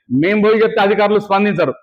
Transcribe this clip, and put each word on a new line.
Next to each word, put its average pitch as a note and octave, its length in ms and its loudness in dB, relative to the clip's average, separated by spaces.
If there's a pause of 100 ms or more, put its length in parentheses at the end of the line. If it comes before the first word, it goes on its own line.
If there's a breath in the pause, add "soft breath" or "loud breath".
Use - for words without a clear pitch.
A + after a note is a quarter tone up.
(220)
మేము G#3 200 0
పోయి G#3+ 200 2
చెప్తే A3+ 180 0
అధికారులు G#3 400 0
స్పందించరు. G3 640 -2